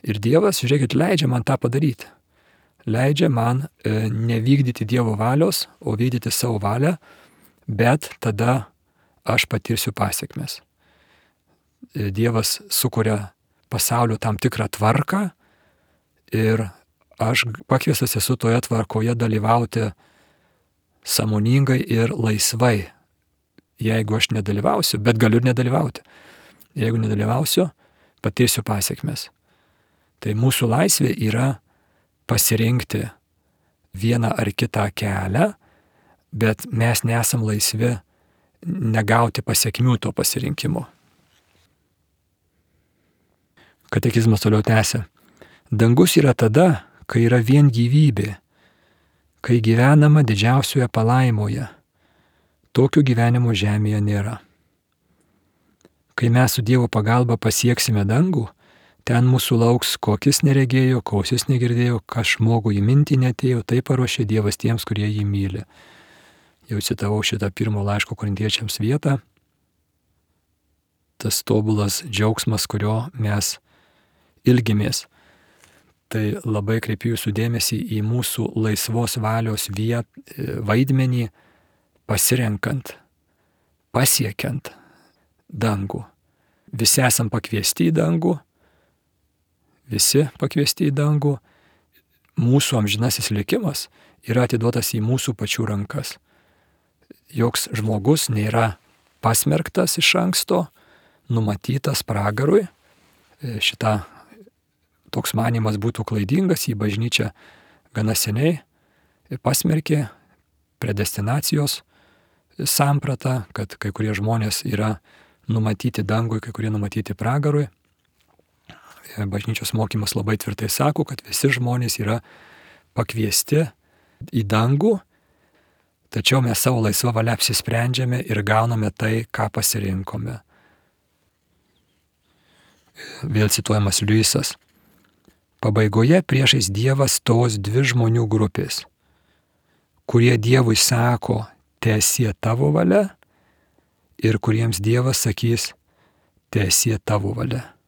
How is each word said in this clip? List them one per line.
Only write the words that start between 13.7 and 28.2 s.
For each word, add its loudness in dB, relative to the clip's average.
pasaulio 0
tam -2
tikrą -2
tvarką 0
ir 0
aš 0
pakviestas 0
esu -2
toje 2
tvarkoje -2
dalyvauti 0
sąmoningai 0
ir 0
laisvai. -2
Jeigu -2
aš -4
nedalyvausiu, -2
bet 0
galiu 4
ir 0
nedalyvauti. -2
Jeigu 0
nedalyvausiu, 0